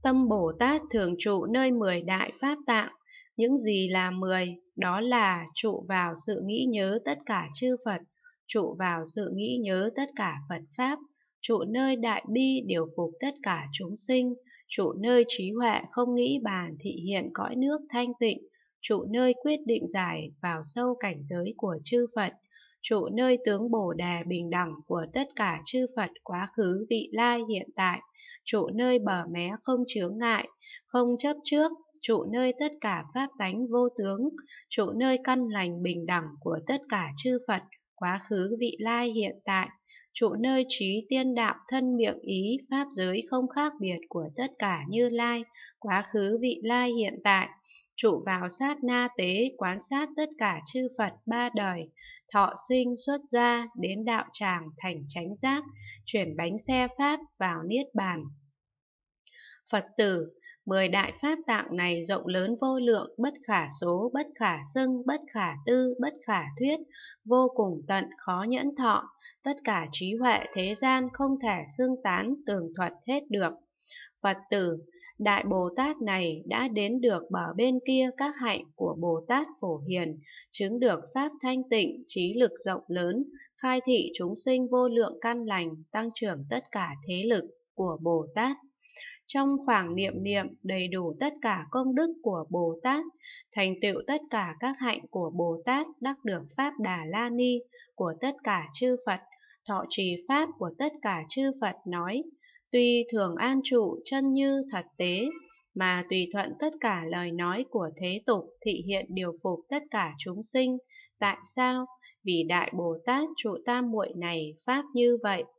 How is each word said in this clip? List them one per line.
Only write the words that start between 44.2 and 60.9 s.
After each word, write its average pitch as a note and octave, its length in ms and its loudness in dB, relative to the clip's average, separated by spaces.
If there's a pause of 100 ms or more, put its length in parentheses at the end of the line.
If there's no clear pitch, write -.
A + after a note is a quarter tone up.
tất B3+ 220 -2
cả F#3 300 0
Như A#3 200 4
Lai, A#3 360 0 (340)
quá G3+ 340 0
khứ G#3 300 2
vị B3 200 0
lai B3 280 2
hiện A#3 240 0 (100)
tại, F#3+ 240 4 (480)
trụ F3+ 300 4
vào F#3 220 0
sát C#4 360 -2
na B3 320 2
tế, G3 400 2
quan F#3 240 -2
sát C#4+ 360 -2
tất D4+ 120 0 (100)
cả F#3 220 0 (120)
chư B3+ 160 -2 (100)
Phật G#3 140 0 (140)
ba A#3+ 280 0
đời, F#3+ 260 -2 (520)
thọ G3+ 220 4 (140)
sinh B3+ 260 2 (120)
xuất C#4+ 220 -2
gia, A#3+ 380 2 (140)
đến G3 240 -4
đạo A3+ 280 0
tràng F3+ 300 -2 (160)
thành D#3+ 300 -6
chánh F3 280 -6
giác, C#4 280 0 (400)
chuyển E3 320 -2
bánh E3+ 220 -2
xe B3+ 280 2 (120)
pháp C#4+ 220 2 (200)
vào E3+ 260 -2
niết B3+ 280 0
bàn. F3+ 300 0 (1500)
Phật G3+ 140 0 (120)
tử, F#3 300 4 (400)
mười F#3+ 220 4
đại F#3+ 240 2 (100)